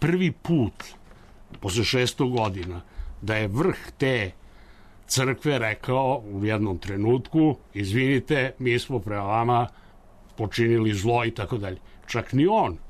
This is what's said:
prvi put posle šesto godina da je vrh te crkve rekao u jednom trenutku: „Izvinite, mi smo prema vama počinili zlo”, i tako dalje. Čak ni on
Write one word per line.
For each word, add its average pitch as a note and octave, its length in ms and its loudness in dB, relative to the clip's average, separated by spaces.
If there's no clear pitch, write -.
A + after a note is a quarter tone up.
prvi E3+ 320 2
put - 520 0
posle G2 240 0
šesto B2+ 420 0
godina F#2+ 540 -2
da A2 140 0
je G#2+ 120 0
vrh D3 280 0
te A#2+ 340 0
crkve C3 520 0
rekao B2+ 640 0
u G2 120 -4
jednom G#2+ 340 0
trenutku: B2 800 2
„Izvinite, B2+ 840 0
mi B2 200 2
smo B2 200 -4
prema G2+ 240 -4
vama A#2 460 2
počinili A2+ 580 2
zlo”, A#2 300 0
i A2+ 60 0
tako A2 280 -6
dalje. F#2+ 200 -8
Čak - 260 -4
ni C#3 140 4
on F#3 300 2